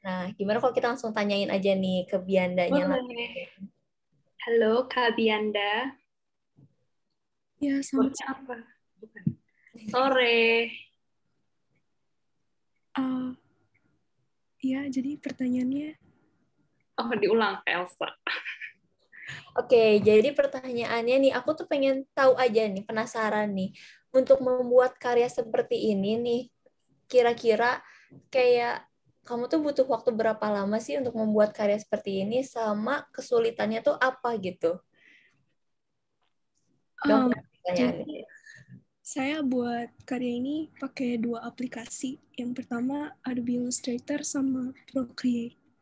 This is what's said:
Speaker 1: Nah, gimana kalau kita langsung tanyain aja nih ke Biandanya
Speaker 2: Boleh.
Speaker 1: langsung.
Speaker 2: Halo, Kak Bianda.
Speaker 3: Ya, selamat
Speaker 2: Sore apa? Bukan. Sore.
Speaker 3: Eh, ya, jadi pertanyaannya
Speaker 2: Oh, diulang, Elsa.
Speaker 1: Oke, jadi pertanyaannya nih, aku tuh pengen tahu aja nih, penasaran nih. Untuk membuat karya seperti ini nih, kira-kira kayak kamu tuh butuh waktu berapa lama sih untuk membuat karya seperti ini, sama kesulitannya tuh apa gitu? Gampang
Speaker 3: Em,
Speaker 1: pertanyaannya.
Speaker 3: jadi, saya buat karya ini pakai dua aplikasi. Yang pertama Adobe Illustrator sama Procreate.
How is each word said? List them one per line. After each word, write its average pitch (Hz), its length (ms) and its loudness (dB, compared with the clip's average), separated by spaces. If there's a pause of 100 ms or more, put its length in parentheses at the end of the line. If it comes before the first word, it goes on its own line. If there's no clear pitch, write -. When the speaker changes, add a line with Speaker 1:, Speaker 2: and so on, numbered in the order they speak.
Speaker 1:
Nah, 185 320 -8
gimana 208 240 -2
kalau 240 160 0
kita 240 160 0
langsung 226 240 -6
tanyain 202 320 0
aja 196 240 0
nih 185 380 0
ke 190 100 -2
Biandanya 185 640 2
Speaker 2:
Boleh. 285 160 0
Speaker 1:
langsung. 233 680 -12 (760)
Speaker 2:
Halo, 226 300 4 (180)
Kak 240 240 2
Bianda. 214 800 0 (1700)
Speaker 3:
Ya, 277 160 0
selamat 269 380 0
Speaker 2:
Sore - 160 -10
apa? 240 240 -12 (400)
Bukan. 214 260 -20 (640)
Sore. 247 540 2 (2500)
Speaker 3:
Eh, 262 380 -4 (1400)
ya, 262 240 -2
jadi 262 220 -4 (100)
pertanyaannya 262 800 -4 (1000)
Speaker 2:
Oh, 233 160 -4
diulang, 202 480 2
Elsa. - 480 -4 (1400)
Speaker 1:
Oke, 220 480 6
jadi 220 320 8
pertanyaannya 254 920 2
nih, - 40 2
aku 302 240 -2
tuh 349 80 -8
pengen 269 480 0
tahu 269 240 6
aja 220 300 2
nih, 196 180 -6
penasaran 220 680 -2
nih. 190 200 -4 (400)
Untuk 262 300 6
membuat 254 580 4
karya 240 240 2
seperti 226 680 -2
ini 202 240 0
nih, 240 220 -2 (680)
kira-kira 233 720 2 (480)
kayak 240 560 2 (340)
kamu 240 240 -4
tuh 311 140 0
butuh 285 260 2
waktu 247 260 -2
berapa 220 360 -2
lama 208 320 -2
sih 277 160 -6
untuk 247 180 -4
membuat 214 380 2
karya 208 260 0
seperti 196 460 -4
ini, 233 180 -2
sama 226 680 -4
kesulitannya 226 720 -2
tuh 294 120 2
apa 247 440 0
gitu? 180 400 -4 (2250)
Gampang 254 340 4
Speaker 3:
Em, - 80 -14 (160)
Speaker 1:
pertanyaannya. 180 400 0
Speaker 3:
jadi, - 180 -10 (840)
saya 285 400 -4
buat 240 480 -2 (160)
karya 247 340 -4
ini 277 160 -4 (180)
pakai 254 440 -4
dua 233 260 -4
aplikasi. 247 760 -10 (140)
Yang 247 300 -8
pertama 269 580 -6
Adobe 247 340 -4
Illustrator 247 680 -4
sama 262 480 -4 (160)
Procreate. 240 680 -4 (240)